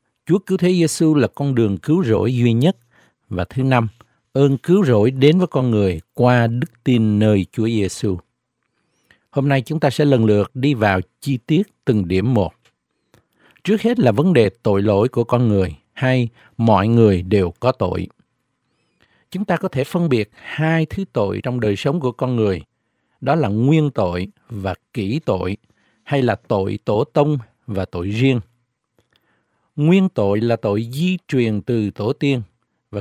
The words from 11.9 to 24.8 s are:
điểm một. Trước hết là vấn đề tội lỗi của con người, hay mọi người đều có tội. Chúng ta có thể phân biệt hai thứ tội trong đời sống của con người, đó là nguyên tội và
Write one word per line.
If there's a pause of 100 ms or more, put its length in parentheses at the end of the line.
điểm
một. (1120)
Trước
hết
là
vấn
đề (120)
tội
lỗi
của
con
người, (160)
hay (280)
mọi
người
đều
có
tội. (1200)
Chúng
ta
có
thể
phân
biệt
hai
thứ
tội
trong
đời
sống
của
con
người, (580)
đó
là
nguyên
tội (200)
và (180)